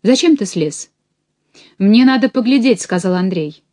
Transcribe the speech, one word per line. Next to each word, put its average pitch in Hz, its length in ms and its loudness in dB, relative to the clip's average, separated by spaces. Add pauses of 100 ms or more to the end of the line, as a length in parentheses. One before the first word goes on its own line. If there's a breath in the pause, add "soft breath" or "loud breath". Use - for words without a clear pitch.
«Зачем 269 340 2
ты 202 100 -6
слез?» 156 440 -8 (880 soft breath)
«Мне 214 260 4
надо 262 240 2
поглядеть», — 247 540 0
сказал 180 320 -4
Андрей. 170 580 -4